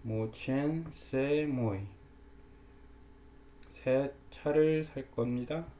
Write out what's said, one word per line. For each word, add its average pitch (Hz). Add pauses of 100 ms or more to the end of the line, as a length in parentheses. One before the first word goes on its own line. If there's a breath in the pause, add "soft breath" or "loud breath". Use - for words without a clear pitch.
모첸, 135
세모이. 131 (1800)
새 135 (180)
차를 156
살 135
겁니다. 123 (120)